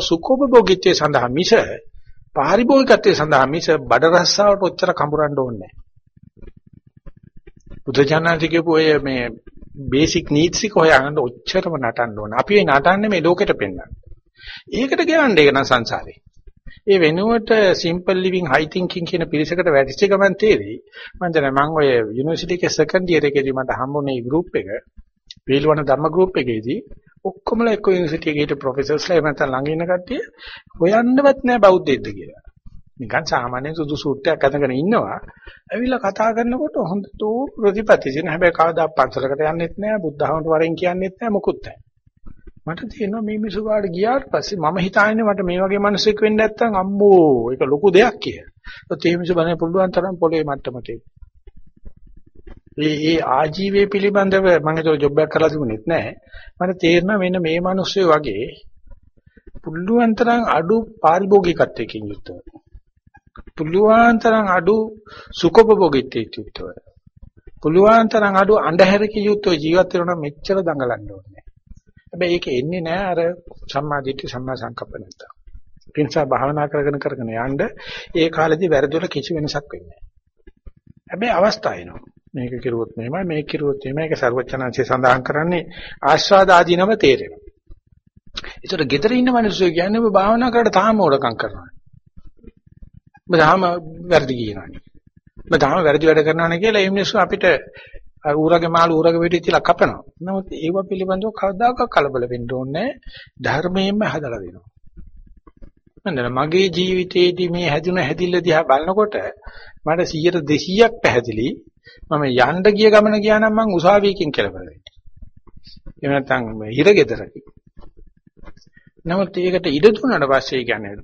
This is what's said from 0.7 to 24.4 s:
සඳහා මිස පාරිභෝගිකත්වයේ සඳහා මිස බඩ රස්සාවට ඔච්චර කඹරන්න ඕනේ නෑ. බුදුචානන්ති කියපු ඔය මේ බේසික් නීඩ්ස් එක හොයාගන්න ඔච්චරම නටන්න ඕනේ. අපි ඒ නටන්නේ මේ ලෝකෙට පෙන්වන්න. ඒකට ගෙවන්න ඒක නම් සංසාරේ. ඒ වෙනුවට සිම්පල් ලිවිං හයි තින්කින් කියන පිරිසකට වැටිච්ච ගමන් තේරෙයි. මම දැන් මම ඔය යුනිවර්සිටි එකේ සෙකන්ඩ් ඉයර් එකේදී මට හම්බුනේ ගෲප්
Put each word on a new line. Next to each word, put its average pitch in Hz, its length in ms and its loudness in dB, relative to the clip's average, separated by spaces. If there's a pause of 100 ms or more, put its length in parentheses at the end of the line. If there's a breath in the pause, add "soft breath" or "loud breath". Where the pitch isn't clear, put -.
සඳහා 139 320 0
මිස 160 240 0 (840)
පාරිභෝගිකත්වයේ 214 800 4
සඳහා 143 300 2
මිස 160 220 -2 (120)
බඩ 131 320 4
රස්සාවට 196 520 2
ඔච්චර 175 280 -2
කඹරන්න 147 460 -2
ඕනේ 120 220 -6
නෑ. - 120 -18 (2000)
බුදුචානන්ති 156 680 2
කියපු 165 240 0
ඔය 156 160 4 (120)
මේ 131 240 -4 (600)
බේසික් 143 440 0
නීඩ්ස් 156 360 0
එක 208 100 -6
හොයාගන්න 151 440 4
ඔච්චරම 165 580 -4
නටන්න 117 420 -4
ඕනේ. 107 220 -4
අපි 165 140 0
ඒ 196 120 4
නටන්නේ 175 440 2
මේ 185 120 0
ලෝකෙට 175 320 2
පෙන්වන්න. 98 380 -6 (800 loud breath)
ඒකට 269 340 -2
ගෙවන්න 277 340 2
ඒක 147 120 6
නම් 135 160 0
සංසාරේ. 110 520 -4 (640 loud breath)
ඒ 196 160 4
වෙනුවට 202 540 0 (220)
සිම්පල් 175 440 -2
ලිවිං 185 300 -2
හයි 151 200 2
තින්කින් 175 380 -6
කියන 165 200 -4
පිරිසකට 156 420 -2
වැටිච්ච 139 400 2
ගමන් 196 280 2
තේරෙයි. 123 420 0 (340 loud breath)
මම 180 180 -6
දැන් 156 200 2
මම 139 240 0
ඔය 147 160 2 (220)
යුනිවර්සිටි 160 440 -4
එකේ 175 160 -2
සෙකන්ඩ් 175 380 0
ඉයර් 151 160 2
එකේදී 139 300 0
මට 127 180 -4
හම්බුනේ 139 480 -4
ගෲප් 143 340 -4